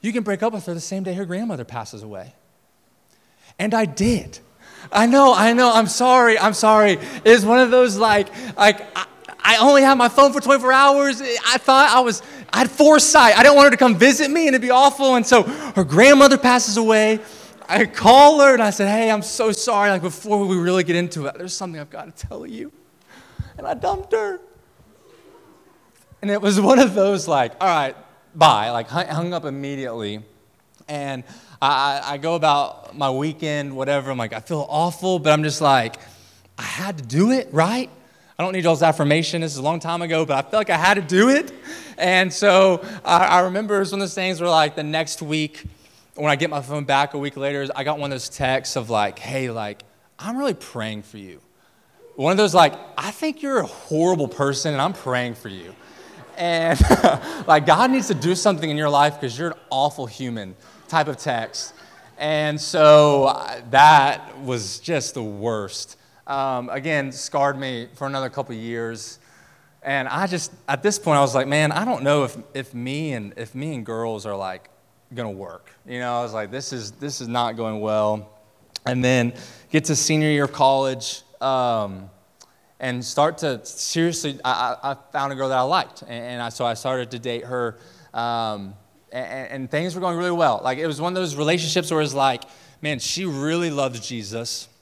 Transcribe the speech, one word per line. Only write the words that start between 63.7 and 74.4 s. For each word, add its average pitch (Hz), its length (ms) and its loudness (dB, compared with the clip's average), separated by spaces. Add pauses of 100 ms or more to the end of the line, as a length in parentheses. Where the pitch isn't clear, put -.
that 139 720 4
was 120 400 -8
just 147 340 -6
the 123 80 -10
worst. 107 760 -10 (300)
Um, 135 420 -6
again, 139 420 -6
scarred 139 480 -4
me 127 360 -10
for - 120 -10
another 135 220 -8
couple 127 260 -10
years. 113 640 -12 (640)
And 139 260 -6
I 175 180 -6
just, 175 260 -8 (160)
at 139 140 -4
this 208 160 -2
point, 151 180 0
I 143 60 4
was 131 120 0
like, 131 140 -2
"Man, 147 240 0
I 202 140 -4
don't 233 160 -6
know 143 220 0
if, 117 120 -10 (160)
if 131 220 -12
me 135 400 -8
and, 101 240 -10
if 110 160 -14
me 147 200 -10
and 113 120 -12
girls 113 400 -8
are, 101 100 -8
like, 92 320 -12 (460)